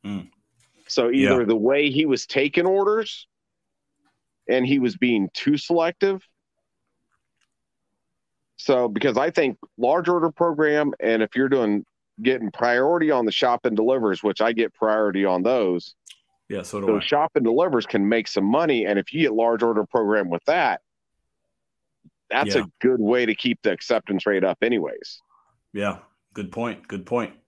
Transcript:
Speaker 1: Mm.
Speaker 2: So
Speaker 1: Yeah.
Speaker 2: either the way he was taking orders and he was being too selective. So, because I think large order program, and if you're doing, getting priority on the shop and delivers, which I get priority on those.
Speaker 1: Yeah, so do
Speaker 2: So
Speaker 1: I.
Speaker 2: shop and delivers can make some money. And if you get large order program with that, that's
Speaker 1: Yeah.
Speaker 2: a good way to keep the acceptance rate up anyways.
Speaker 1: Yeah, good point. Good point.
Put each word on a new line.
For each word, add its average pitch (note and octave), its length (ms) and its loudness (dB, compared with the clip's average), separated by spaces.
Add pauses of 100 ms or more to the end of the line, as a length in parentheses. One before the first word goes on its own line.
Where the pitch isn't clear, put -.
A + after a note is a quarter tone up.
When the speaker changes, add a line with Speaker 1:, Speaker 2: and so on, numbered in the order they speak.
Speaker 1:
Mm. G2+ 240 -8 (580)
Speaker 2:
So A#2+ 220 0
Speaker 1:
Yeah. C3 240 4
Speaker 2:
either B2 120 2
the A2 120 2
way C#3 320 2
he D3 160 0
was C3 200 0
taking D3 400 0
orders G3 640 -2 (1200)
and B2+ 180 2
he C3+ 140 2
was A#2+ 160 0
being A2+ 380 0
too D3 240 0
selective. F3 680 -2 (2250)
So, B2 300 2
because A2 300 0
I D3+ 120 0
think C#3 280 0 (200)
large D#3 320 0
order E3+ 220 2
program, D3+ 680 0
and A2+ 220 0
if G#2+ 140 -4
you're C3 140 0
doing, A2 360 0 (360)
getting A#2 300 0
priority C#3+ 600 2
on A#2+ 140 2
the G#2 60 0
shop A#2+ 340 0
and A2+ 100 0
delivers, A2 480 0
which G#2 180 0
I A#2 100 2
get A2+ 220 -2
priority G#2+ 520 0
on F#2 180 0
those. G2+ 500 0 (560)
Speaker 1:
Yeah, F#2+ 140 -8
so G#2 180 -10
do G2 60 -2
Speaker 2:
So G#2+ 100 2
Speaker 1:
I. - 20 -2
Speaker 2:
shop D3 360 -2
and C3+ 100 0
delivers B2+ 400 2
can G2+ 220 0
make A2+ 200 0
some G2 180 -2
money. C3 400 0
And G2+ 120 0
if - 160 -6
you D#3+ 80 -2
get B2+ 120 0
large A#2 280 0
order G#2+ 240 0
program G#2 440 0
with E2+ 160 -4
that, D3 360 0 (1500)
that's D#3 260 0
Speaker 1:
Yeah. A2+ 80 4
Speaker 2:
a - 20 -4 (160)
good B2+ 180 2
way A#2 260 2
to A2 100 0
keep - 260 -4
the G#2 100 2
acceptance G2+ 540 -2
rate F#2+ 180 2
up F#2 200 0
anyways. G#2+ 580 -4 (520)
Speaker 1:
Yeah, G2+ 260 -4 (340)
good G2 180 -10
point. A2+ 360 -8
Good F#2+ 180 -10
point. A#2 280 -4 (140)